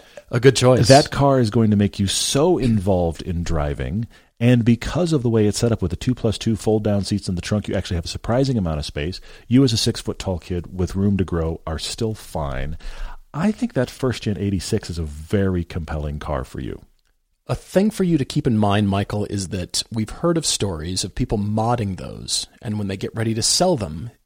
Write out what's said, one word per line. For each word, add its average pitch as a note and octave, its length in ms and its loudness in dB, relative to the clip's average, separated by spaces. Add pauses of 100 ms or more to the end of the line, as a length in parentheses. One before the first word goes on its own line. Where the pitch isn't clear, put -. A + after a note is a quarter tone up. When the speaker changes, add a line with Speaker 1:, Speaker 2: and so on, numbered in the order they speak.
(300)
Speaker 1:
a A#2+ 80 0
good B2+ 160 8
choice. B2 320 4
Speaker 2:
That C#3+ 240 8
car C#3 300 4
is A2 100 2
going A2 220 4
to G#2 40 4
make G2+ 220 2
you G2 80 2
so D3+ 520 2
involved F#2+ 640 0
in E2+ 200 -4
driving, D2 640 -2 (320)
and A#2+ 280 4
because D3+ 480 2
of C3+ 80 2
the A#2+ 80 0
way A2 160 4
it's G2+ 140 2
set A#2 120 2
up G#2+ 80 -2
with F2+ 120 -2
the - 40 -6
two - 180 -2
plus A2 220 -2
two A2+ 200 -2
fold-down G#2 480 0
seats G2+ 220 -2
in F#2+ 100 -2
the E2+ 40 -4
trunk, G#2+ 280 -2
you G2 60 -4
actually G2 200 -4
have E2 100 -2
a - 40 -8
surprising C3 500 0
amount D#2+ 220 -2
of D2 40 -4
space. D#2+ 340 -6 (300)
You C3 160 6
as B2 80 4
a A2 60 0
six-foot-tall - 600 -2
kid F2 360 -6
with F2+ 200 -2
room G2 200 2
to F#2 80 2
grow E2 420 -4
are D#2+ 120 -4
still - 340 -6
fine. C#2+ 640 -6 (560)
I E3+ 180 0
think A#3 220 -4
that B2 160 0
first-gen - 480 -4
eighty-six G2+ 540 -2
is E2+ 80 -6
a E2 60 -4
very F2 600 -2
compelling D2+ 540 -6
car C#2 260 -6
for - 160 -12
you. G1+ 220 -8 (640)
Speaker 1:
A C3 80 -2
thing G3 360 0
for - 140 -2
you E3+ 140 4
to C3 80 0
keep - 200 -2
in A#2 120 4
mind, G#2 320 4
Michael, G2 360 -2
is G2 220 -6
that F2+ 420 -6
we've A2 200 -4
heard E3+ 260 0
of D#3+ 80 -2
stories F#2 580 -2
of G2 120 -8
people A#2+ 240 -2
modding G#2+ 580 0
those, A1+ 500 -8 (140)
and G#2+ 180 -6
when G#2 100 -4
they G2 100 -4
get - 180 -8
ready A2+ 160 0
to A2+ 100 -2
sell F3 360 2
them E2+ 320 -6 (160)